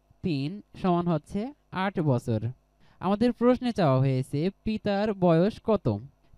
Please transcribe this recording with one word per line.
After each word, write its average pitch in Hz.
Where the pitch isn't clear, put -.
তিন 147
সমান 175
হচ্ছে 165
আট 196
বছর। 117
আমাদের 208
প্রশ্নে 247
চাওয়া 139
হয়েছে 135
পিতার 208
বয়স 175
কত। 214